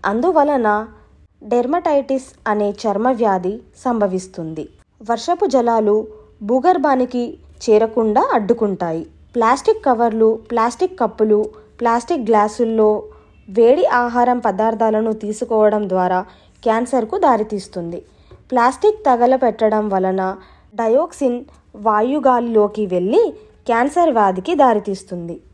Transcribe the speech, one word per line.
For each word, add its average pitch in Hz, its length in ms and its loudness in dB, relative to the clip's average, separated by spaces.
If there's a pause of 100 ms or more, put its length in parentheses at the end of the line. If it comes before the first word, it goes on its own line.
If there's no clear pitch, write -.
అందువలన 240 800 0 (580)
డెర్మటైటిస్ 269 800 -2 (220)
అనే 208 240 0
చర్మ 208 380 -2
వ్యాధి 208 520 -2 (240)
సంభవిస్తుంది. 185 840 -4 (420)
వర్షపు 339 360 -2
జలాలు 226 600 2 (360)
భూగర్భానికి 254 960 0 (320)
చేరకుండా 220 640 2
అడ్డుకుంటాయి. 190 760 -2 (280)
ప్లాస్టిక్ 254 500 0
కవర్లు, 220 540 2 (120)
ప్లాస్టిక్ 240 500 -2
కప్పులు, 214 440 0 (360)
ప్లాస్టిక్ 240 480 -2
గ్లాసుల్లో 214 760 2 (460)
వేడి 233 380 4
ఆహారం 240 520 2
పదార్థాలను 220 760 0
తీసుకోవడం 214 760 0
ద్వారా 185 380 -2 (360)
క్యాన్సర్కు 240 560 -2
దారితీస్తుంది. 208 840 -2 (480)
ప్లాస్టిక్ 269 560 0
తగలపెట్టడం 240 840 2
వలన 190 480 -2 (380)
డయాక్సిన్ 247 720 -2 (320)
వాయుగాలిలోకి 220 1080 0
వెళ్ళి 208 480 0 (320)
క్యాన్సర్ 285 440 2
వ్యాధికి 202 440 0
దారితీస్తుంది. 196 840 -2 (140)